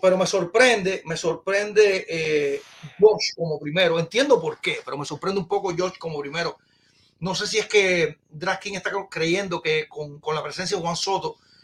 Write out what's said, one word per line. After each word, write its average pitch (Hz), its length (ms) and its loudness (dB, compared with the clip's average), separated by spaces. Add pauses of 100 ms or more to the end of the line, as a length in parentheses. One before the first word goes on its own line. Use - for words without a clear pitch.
pero 185 160 6
me 185 80 2
sorprende, 196 800 2
me 160 120 -6
sorprende, 196 920 2
eh, 151 540 -2 (360)
Josh - 380 4
como 151 240 -4
primero. 165 400 2
Entiendo 240 400 2
por 156 200 -6
qué, 143 240 -4
pero 135 140 -8
me 147 60 -6
sorprende 180 360 -4
un 180 60 -6
poco 196 320 -2
Josh 180 200 -4
como 160 220 -8
primero. 151 380 -6 (640)
No 180 160 -4
sé 202 100 -4
si 208 120 -2
es 208 80 0
que 180 520 2 (100)
DraftKings 190 500 -6
está 196 120 -6 (180)
creyendo 170 540 -2
que 156 260 0
con, 147 300 -12
con 151 160 -6
la 151 80 -4
presencia 170 340 -6
de 170 60 -4
Juan 170 140 -2
Soto, - 400 -4 (280)